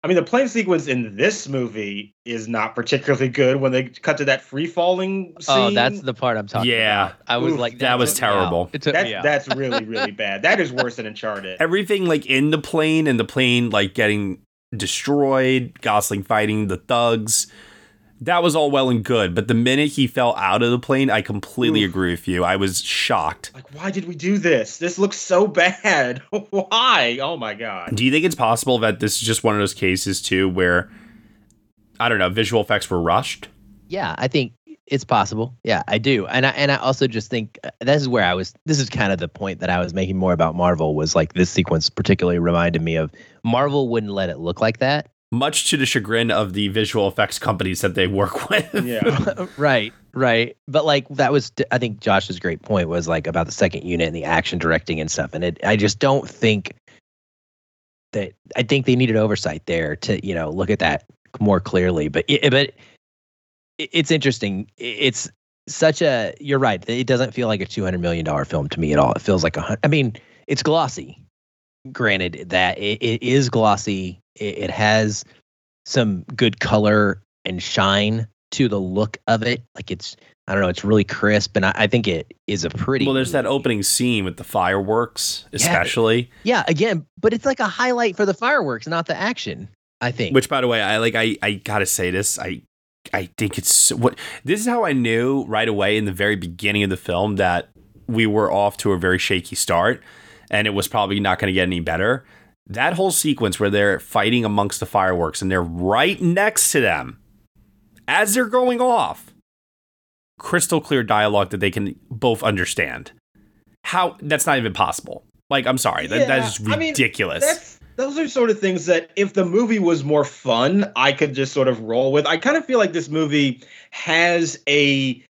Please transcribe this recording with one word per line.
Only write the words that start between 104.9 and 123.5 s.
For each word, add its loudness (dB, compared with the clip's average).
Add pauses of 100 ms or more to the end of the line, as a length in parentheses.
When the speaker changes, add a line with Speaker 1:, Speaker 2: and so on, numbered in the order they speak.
Speaker 3:
and -2
they're 2
right 0
next 2
to 2
them -2 (880)
as 2
they're 2
going 0
off, 0 (1080)
crystal 0
clear 0
dialogue 4
that -4
they 2
can -4 (120)
both 0
understand. -2 (720)
How, -2
that's -2
not 2
even -2
possible. -2 (240)
Like, 0
I'm 2
sorry, 0
that, 2
that 2
is -6
Speaker 1:
Yeah, 0
I 0
mean, -2
Speaker 3:
ridiculous. 0
Speaker 1:
that's, -2 (160)
those -4
are -2
sort 2
of 2
things -2
that 2
if 0
the 2
movie 2
was 2
more 2
fun, 0
I 4
could 0
just -2
sort 2
of 0
roll 0
with. 4
I 0
kind 0
of 0
feel 0
like 2
this -4
movie 0 (280)